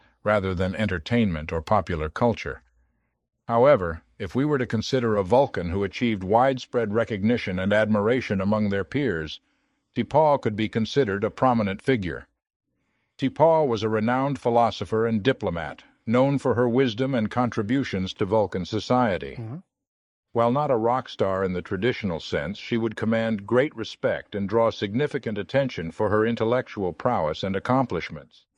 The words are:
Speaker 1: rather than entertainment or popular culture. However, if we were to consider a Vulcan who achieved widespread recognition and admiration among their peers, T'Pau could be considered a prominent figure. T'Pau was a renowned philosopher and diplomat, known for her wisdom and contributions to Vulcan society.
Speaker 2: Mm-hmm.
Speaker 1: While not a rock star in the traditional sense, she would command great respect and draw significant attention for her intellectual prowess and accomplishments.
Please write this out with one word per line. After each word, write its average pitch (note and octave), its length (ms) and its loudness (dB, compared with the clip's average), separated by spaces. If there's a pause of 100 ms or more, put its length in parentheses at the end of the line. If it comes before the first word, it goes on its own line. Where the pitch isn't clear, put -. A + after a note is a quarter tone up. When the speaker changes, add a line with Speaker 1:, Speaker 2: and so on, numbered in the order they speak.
(240)
Speaker 1:
rather G2 300 2
than F#2 200 -2
entertainment F#2+ 800 -2
or E2 80 -2
popular E2+ 480 0
culture. G2+ 540 -2 (840)
However, A#2 540 4 (160)
if G2 160 -8
we C3 100 0
were D3+ 140 0
to B2 80 -2
consider A#2 480 0
a G2+ 80 2
Vulcan G2 480 2
who G2 140 -2
achieved G2+ 400 -2
widespread A#2 680 0
recognition G#2+ 680 0
and G2 120 0
admiration G#2+ 680 2
among G#2 300 2
their G2 120 0
peers, F#2 580 -4 (540)
T'Pau C#3+ 460 2
could G#2+ 160 -2
be G#2+ 120 0
considered G#2+ 540 0
a G#2+ 80 0
prominent A2 500 0
figure. F2+ 460 -2 (920)
T'Pau D3+ 500 2
was A2 140 0
a A2 60 0
renowned B2 520 0
philosopher A2+ 640 2
and A2+ 160 0
diplomat, F2 640 -2 (220)
known C3 320 4
for B2+ 160 2
her B2 140 2
wisdom B2+ 460 0
and A2 160 0
contributions A2+ 840 -2
to G#2+ 100 -4
Vulcan G2 400 0
society. G#2 760 0
Speaker 2:
Mm-hmm. A#2 180 -10 (760)
Speaker 1:
While A#2+ 200 2
not D3 180 0
a B2+ 60 2
rock A#2 320 0
star F#2+ 360 0
in F#2 100 0
the F2 80 -4
traditional F#2+ 580 -2
sense, E2+ 380 -4
she - 180 -4
would A2+ 180 -2
command A2+ 520 -2
great B2 280 2
respect G#2+ 600 -4
and G2+ 120 -2
draw A2+ 220 2
significant A2 720 -2
attention G2+ 540 -2
for G#2+ 180 0
her G#2+ 160 4
intellectual A2+ 640 -2
prowess E2+ 500 -2
and F#2+ 140 -2
accomplishments. F#2+ 880 -2 (140)